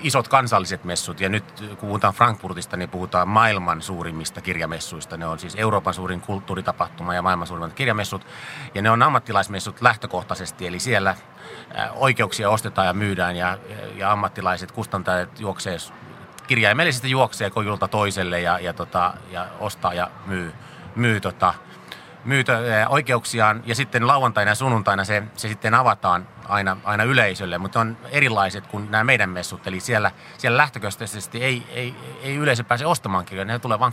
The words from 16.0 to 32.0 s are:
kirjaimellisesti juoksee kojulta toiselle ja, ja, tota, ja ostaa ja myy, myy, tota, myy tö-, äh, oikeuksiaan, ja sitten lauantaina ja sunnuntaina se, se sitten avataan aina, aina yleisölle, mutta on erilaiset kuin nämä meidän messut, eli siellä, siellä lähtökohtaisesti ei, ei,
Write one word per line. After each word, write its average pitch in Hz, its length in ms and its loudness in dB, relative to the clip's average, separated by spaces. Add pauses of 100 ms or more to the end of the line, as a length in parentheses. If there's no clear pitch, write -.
kirjaimellisesti 127 640 4
juoksee 131 400 2
kojulta 101 380 0
toiselle 95 520 0
ja, 87 180 2
ja, 87 140 -4
tota, 90 420 0 (160)
ja 90 160 -6 (140)
ostaa 95 340 -2
ja 87 160 -2 (160)
myy, 90 260 -4 (440)
myy, 113 240 4
tota, 92 340 2 (680)
myy 131 200 2
tö-, 117 380 2
äh, 113 100 2
oikeuksiaan, 117 720 2
ja 117 100 -2
sitten 120 320 2
lauantaina 120 440 4
ja 107 40 4
sunnuntaina 107 500 2
se, 104 180 0 (140)
se 110 120 -6
sitten 107 260 0
avataan 98 540 4 (200)
aina, 98 360 0
aina 104 200 2
yleisölle, 101 540 2
mutta 95 220 -2
on 113 160 -2 (140)
erilaiset 104 560 0
kuin 104 240 -8
nämä 110 140 2
meidän 110 260 4
messut, 90 360 -8
eli 92 140 -6
siellä, 107 300 0 (280)
siellä 120 180 2
lähtökohtaisesti 117 880 -2
ei, 123 260 -2
ei, 123 240 -8 (280)